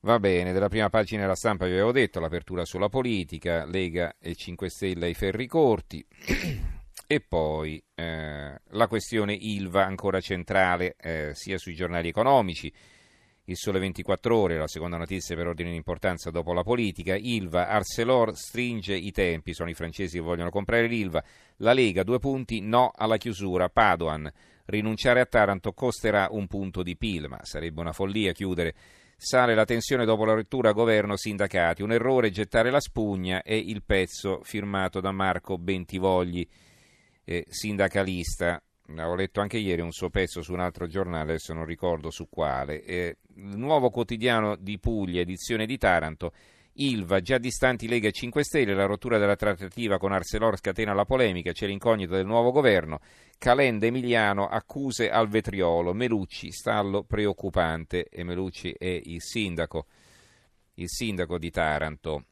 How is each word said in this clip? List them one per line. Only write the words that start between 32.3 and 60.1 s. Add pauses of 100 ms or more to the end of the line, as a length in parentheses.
la
spugna,
è
il
pezzo
firmato
da
Marco
Bentivogli, (760)
eh,
sindacalista. (280)
Avevo
letto
anche
ieri
un
suo
pezzo
su
un
altro
giornale,
adesso
non
ricordo
su
quale.
Eh, (180)
il
Nuovo
Quotidiano
di
Puglia,
edizione
di
Taranto, (400)
Ilva,
già
distanti
Lega
e
Cinque
Stelle,
la
rottura
della
trattativa
con
Arcelor
scatena
la
polemica,
c'è
l'incognita
del
nuovo
governo, (380)
Calenda
Emiliano,
accuse
al
vetriolo,
Melucci,
stallo
preoccupante,
e
Melucci
è
il
sindaco, (920)